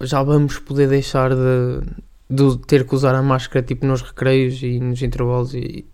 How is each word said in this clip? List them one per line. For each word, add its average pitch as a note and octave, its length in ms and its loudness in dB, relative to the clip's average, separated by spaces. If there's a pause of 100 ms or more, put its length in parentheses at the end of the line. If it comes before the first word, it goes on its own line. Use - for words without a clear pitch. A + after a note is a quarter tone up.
já C3+ 220 -2
vamos D3 360 2
poder C#3 300 0
deixar C3+ 460 2
de, B2+ 460 0 (480)
de C3 300 2
ter C3 260 4
que C#3 100 -4
usar C3 200 2
a C3 60 2
máscara, C3 440 0
tipo, C3 200 -6
nos C3 160 0
recreios C3 600 0
e B2 180 -4
nos B2 220 -4
intervalos B2 520 -2
e - 400 -10